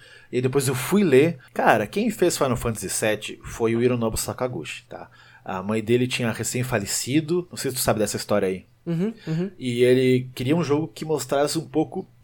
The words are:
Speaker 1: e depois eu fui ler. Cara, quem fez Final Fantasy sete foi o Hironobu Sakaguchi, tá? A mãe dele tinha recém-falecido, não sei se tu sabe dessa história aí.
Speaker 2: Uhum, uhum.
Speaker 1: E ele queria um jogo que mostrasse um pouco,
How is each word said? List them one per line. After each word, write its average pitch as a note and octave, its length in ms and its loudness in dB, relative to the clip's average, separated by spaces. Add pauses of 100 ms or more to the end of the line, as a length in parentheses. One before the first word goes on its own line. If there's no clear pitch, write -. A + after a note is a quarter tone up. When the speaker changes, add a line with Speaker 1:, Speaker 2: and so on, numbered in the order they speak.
(300)
Speaker 1:
e B2 120 -2
depois C3 260 0
eu C#3 80 0
fui G3 300 2
ler. D#3+ 320 6 (160)
Cara, B2 340 4
quem G#3+ 240 -2
fez F3 260 2
Final B2+ 200 0
Fantasy A2 320 -4
sete G#2+ 520 -2
foi A2+ 360 -2
o A#2 40 0
Hironobu A#2+ 360 0
Sakaguchi, G#2 720 -6
tá? F2 200 -16 (360)
A F#2 180 -6
mãe A2 180 -2
dele A#2+ 240 2
tinha B2 280 -2
recém-falecido, B2+ 1160 -2
não - 80 -16
sei C3+ 140 -4
se B2+ 60 -6
tu - 40 -2
sabe G#2+ 180 2
dessa G#2 180 0
história G2+ 300 0
aí. F#2 180 -4 (200)
Speaker 2:
Uhum, F3 280 -2 (140)
uhum. E3+ 300 -4
Speaker 1:
E A#2+ 260 0
ele B2+ 520 4
queria C3 200 0
um E3+ 80 2
jogo D3 300 0
que - 120 -10
mostrasse D3 520 0
um D3 80 -4
pouco, D#3 400 -2 (180)